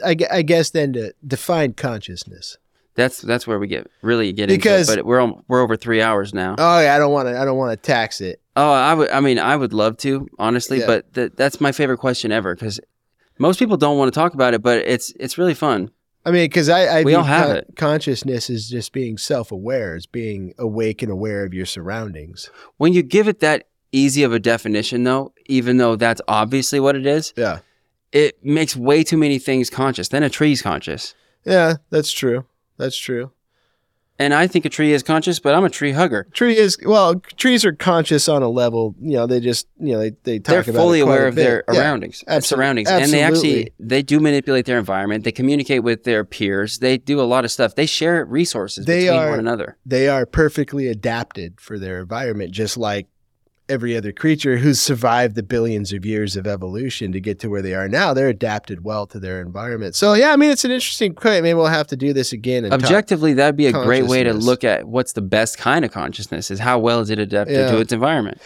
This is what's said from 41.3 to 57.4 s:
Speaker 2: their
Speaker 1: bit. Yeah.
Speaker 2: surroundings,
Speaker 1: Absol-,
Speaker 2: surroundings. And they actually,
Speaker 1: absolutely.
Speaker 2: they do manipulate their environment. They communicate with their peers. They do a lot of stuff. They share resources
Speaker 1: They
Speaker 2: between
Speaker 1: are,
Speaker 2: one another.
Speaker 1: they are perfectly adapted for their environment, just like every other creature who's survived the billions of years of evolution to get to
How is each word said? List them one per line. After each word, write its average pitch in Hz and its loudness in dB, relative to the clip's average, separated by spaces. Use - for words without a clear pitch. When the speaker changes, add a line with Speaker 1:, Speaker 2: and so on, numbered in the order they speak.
Speaker 2:
their 123 4
Speaker 1:
bit. - -6
Yeah. 120 0
Speaker 2:
surroundings, 139 -4
Speaker 1:
Absol-, 147 0
Speaker 2:
surroundings. 131 0
And 165 2
they 147 4
actually, 160 4
Speaker 1:
absolutely. - -20
Speaker 2:
they 123 0
do 143 2
manipulate 143 2
their 123 0
environment. 101 -2
They 113 -2
communicate 131 0
with 113 -2
their 107 0
peers. 101 -2
They 127 2
do 143 -2
a 120 2
lot 123 2
of 113 -6
stuff. 117 0
They 151 0
share 160 0
resources 120 -4
Speaker 1:
They 170 2
Speaker 2:
between 175 2
Speaker 1:
are, 156 0
Speaker 2:
one 135 -2
another. 113 -4
Speaker 1:
they 131 2
are 135 0
perfectly 143 -2
adapted 110 -8
for - -12
their 95 -8
environment, 104 -6
just 104 -4
like 104 -4
every 120 -2
other 101 -6
creature 151 0
who's 131 2
survived 120 2
the 113 -4
billions 110 -2
of 98 -8
years 107 -4
of 95 -8
evolution 101 -6
to 95 -6
get 98 -6
to 113 -8